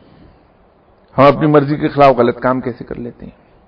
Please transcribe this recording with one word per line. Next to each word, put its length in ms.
हम 100
अपनी 200
मर्जी 300
के 120
खिलाफ 280
गलत 260
काम 180
कैसे 240
कर 120
लेते 300
हैं? 100